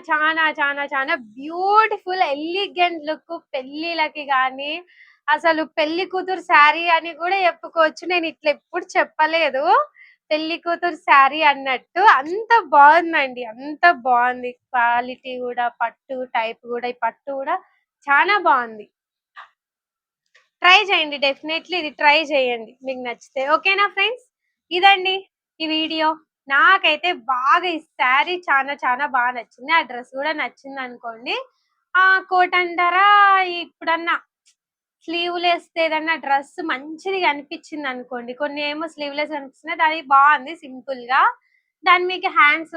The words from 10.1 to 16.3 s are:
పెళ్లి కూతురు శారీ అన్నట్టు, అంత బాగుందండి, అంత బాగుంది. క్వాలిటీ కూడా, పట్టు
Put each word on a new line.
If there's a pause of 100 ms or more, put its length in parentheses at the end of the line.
పెళ్లి
కూతురు (120)
శారీ (100)
అన్నట్టు, (180)
అంత (220)
బాగుందండి, (100)
అంత (220)
బాగుంది.
క్వాలిటీ (120)
కూడా, (140)
పట్టు (200)